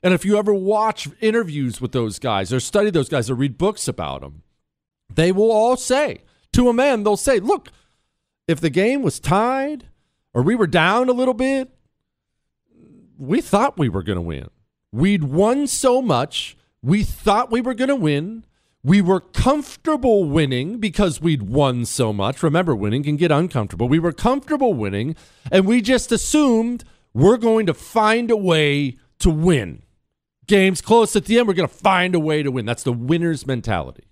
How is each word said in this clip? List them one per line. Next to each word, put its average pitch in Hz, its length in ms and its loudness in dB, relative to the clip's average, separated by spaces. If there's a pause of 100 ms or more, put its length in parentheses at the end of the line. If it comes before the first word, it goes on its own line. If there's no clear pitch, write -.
And 180 120 4
if 175 100 -2
you 208 140 2
ever 208 160 2
watch 208 540 -2 (120)
interviews 165 580 -2
with 123 140 -8
those 113 260 -4
guys 104 360 -2
or 131 40 0
study 202 300 0
those 165 220 0
guys 120 180 -2
or 127 60 -2
read 131 240 -4
books 202 280 -2
about 69 380 -8
'em, 73 200 -20 (720)
they 170 160 2
will 208 220 2
all 226 240 2
say, 262 460 -4 (320)
to 247 160 4
a - 20 0
man, 247 300 0
they'll 202 160 0
say, 262 200 0
"Look, 240 300 -2 (800)
if 160 140 -2
the 165 80 0
game 220 320 0
was 175 180 -4
tied 254 680 -2 (440)
or 120 80 -2
we 170 140 2
were 220 120 2
down 185 440 2
a - 20 4
little 254 220 0
bit, 262 360 -2 (1500)
we 151 240 -2
thought 220 360 0
we 135 120 0
were 92 120 -4
gonna 90 200 -4
win. 82 260 -8 (420)
We'd 165 340 0
won 208 420 0
so 254 340 2
much, 151 560 -2 (240)
we 185 220 0
thought 220 480 0
we 233 100 0
were 247 140 -2
gonna 262 200 0
win. 180 520 -2 (380)
We 185 160 6
were 185 200 2
comfortable 262 1040 0
winning 147 540 -2
because 196 420 0
we'd 147 240 0
won 123 400 0
so 110 280 -2
much." 104 300 -4
Remember, 165 320 0
winning 107 300 -2
can 147 120 -2
get 165 140 0
uncomfortable. 127 580 -2
"We 156 120 2
were 170 100 -2
comfortable 262 640 0
winning, 107 400 -4 (380)
and 190 140 4
we 240 140 4
just 233 300 0
assumed 240 720 0 (320)
we're 185 220 6
going 220 300 2
to 156 80 -2
find 226 540 0
a 226 80 2
way 147 600 0 (240)
to 180 100 4
win. 151 540 0 (640)
Game's 190 320 2
close 226 340 2
at 208 120 0
the 226 120 2
end, 240 80 2
we're 196 80 0
gonna 170 140 -2
find 185 480 0
a - 20 2
way 151 240 -2
to 139 80 -4
win." 123 160 -6
That's 117 160 -6
the 127 100 -2
winner's 156 540 -2
mentality. 101 640 -6